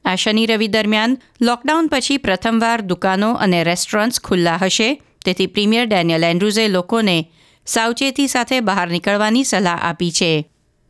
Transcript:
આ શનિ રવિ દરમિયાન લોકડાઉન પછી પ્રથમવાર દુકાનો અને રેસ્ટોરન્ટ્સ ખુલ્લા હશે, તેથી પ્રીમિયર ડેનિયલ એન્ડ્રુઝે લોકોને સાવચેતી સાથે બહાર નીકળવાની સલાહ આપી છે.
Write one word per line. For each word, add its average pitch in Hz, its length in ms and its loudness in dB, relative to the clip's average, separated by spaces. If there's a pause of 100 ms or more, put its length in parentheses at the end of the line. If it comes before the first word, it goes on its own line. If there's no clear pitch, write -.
આ 185 100 0
શનિ 220 300 0
રવિ 220 220 0
દરમિયાન 214 500 0 (240)
લોકડાઉન 262 460 0
પછી 277 300 0
પ્રથમવાર 226 640 0
દુકાનો 190 520 0
અને 180 300 2
રેસ્ટોરન્ટ્સ 208 580 -2
ખુલ્લા 170 360 0
હશે, 214 440 0 (240)
તેથી 190 220 0
પ્રીમિયર 214 380 0
ડેનિયલ 165 380 0
એન્ડ્રુઝે 202 440 0
લોકોને 185 640 0 (340)
સાવચેતી 262 640 -2
સાથે 254 320 0
બહાર 190 300 0
નીકળવાની 208 540 0
સલાહ 180 380 0
આપી 170 300 -2
છે. 160 380 0 (400)